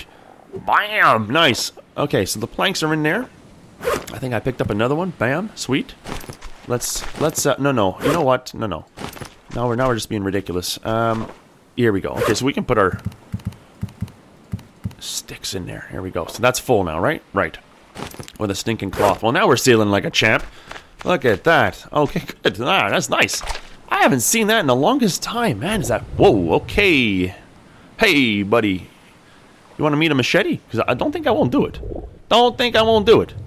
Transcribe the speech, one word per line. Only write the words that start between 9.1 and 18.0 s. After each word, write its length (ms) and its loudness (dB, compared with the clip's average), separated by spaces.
Now 140 -2
we're, 60 -2
now 120 0
we're 80 2
just 140 -6
being 140 -2
ridiculous. 640 -4
Um, 460 -2
here 160 4
we 80 -2
go. 80 -6
Okay, 240 0
so 120 -2
we 60 0
can 140 -4
put 120 0
our 220 2
sticks 540 -10
in 120 -6
there. 260 -12
Here 100 -8
we 80 -8
go. 160 -4
So 160 -12
that's 180 2
full 240 2
now, 160 -4
right? 220 -2
Right. 260 0